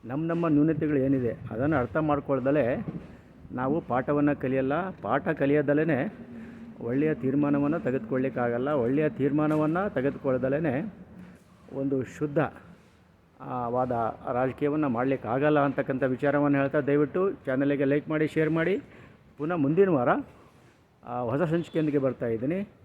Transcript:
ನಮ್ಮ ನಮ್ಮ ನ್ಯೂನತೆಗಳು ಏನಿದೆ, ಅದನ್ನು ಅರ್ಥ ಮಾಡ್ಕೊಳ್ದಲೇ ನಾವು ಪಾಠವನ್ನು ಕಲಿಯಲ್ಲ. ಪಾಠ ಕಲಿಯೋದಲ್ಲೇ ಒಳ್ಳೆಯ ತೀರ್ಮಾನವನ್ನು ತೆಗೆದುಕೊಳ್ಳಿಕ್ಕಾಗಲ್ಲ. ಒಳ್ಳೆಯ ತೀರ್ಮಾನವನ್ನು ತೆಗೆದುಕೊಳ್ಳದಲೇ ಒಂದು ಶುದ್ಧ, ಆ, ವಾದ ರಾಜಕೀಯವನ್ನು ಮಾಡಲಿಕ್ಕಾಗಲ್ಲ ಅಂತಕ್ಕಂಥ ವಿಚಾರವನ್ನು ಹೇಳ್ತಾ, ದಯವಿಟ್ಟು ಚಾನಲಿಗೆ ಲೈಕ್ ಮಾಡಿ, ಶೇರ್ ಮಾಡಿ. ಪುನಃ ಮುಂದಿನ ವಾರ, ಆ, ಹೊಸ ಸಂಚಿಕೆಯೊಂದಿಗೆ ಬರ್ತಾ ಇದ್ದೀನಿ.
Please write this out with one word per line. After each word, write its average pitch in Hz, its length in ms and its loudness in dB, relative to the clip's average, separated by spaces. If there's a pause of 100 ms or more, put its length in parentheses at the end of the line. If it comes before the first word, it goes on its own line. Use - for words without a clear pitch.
ನಮ್ಮ 139 220 -4
ನಮ್ಮ 170 220 -2
ನ್ಯೂನತೆಗಳು 151 500 4
ಏನಿದೆ, 131 340 2 (180)
ಅದನ್ನು 139 260 0
ಅರ್ಥ 123 200 0
ಮಾಡ್ಕೊಳ್ದಲೇ 143 880 0 (680)
ನಾವು 135 280 -2
ಪಾಠವನ್ನು 143 600 0
ಕಲಿಯಲ್ಲ. 139 500 -2
ಪಾಠ 139 380 -2
ಕಲಿಯೋದಲ್ಲೇ 147 840 2 (680)
ಒಳ್ಳೆಯ 139 340 0
ತೀರ್ಮಾನವನ್ನು 143 680 0
ತೆಗೆದುಕೊಳ್ಳಿಕ್ಕಾಗಲ್ಲ. 127 880 -2
ಒಳ್ಳೆಯ 143 400 2
ತೀರ್ಮಾನವನ್ನು 151 840 0
ತೆಗೆದುಕೊಳ್ಳದಲೇ 135 1000 0 (800)
ಒಂದು 135 320 -2
ಶುದ್ಧ, 147 340 -4 (1040)
ಆ, 127 280 -6
ವಾದ 123 240 0 (400)
ರಾಜಕೀಯವನ್ನು 143 560 0
ಮಾಡಲಿಕ್ಕಾಗಲ್ಲ 135 720 2
ಅಂತಕ್ಕಂಥ 139 420 0
ವಿಚಾರವನ್ನು 143 560 2
ಹೇಳ್ತಾ, 139 220 2
ದಯವಿಟ್ಟು 147 520 2
ಚಾನಲಿಗೆ 139 520 0
ಲೈಕ್ 143 240 0
ಮಾಡಿ, 156 200 0
ಶೇರ್ 156 220 0
ಮಾಡಿ. 170 320 0 (560)
ಪುನಃ 156 160 -2
ಮುಂದಿನ 165 340 4
ವಾರ, 135 200 4 (1000)
ಆ, 120 140 -6
ಹೊಸ 123 200 -2
ಸಂಚಿಕೆಯೊಂದಿಗೆ 156 580 0
ಬರ್ತಾ 131 280 0
ಇದ್ದೀನಿ. 131 420 -2 (160)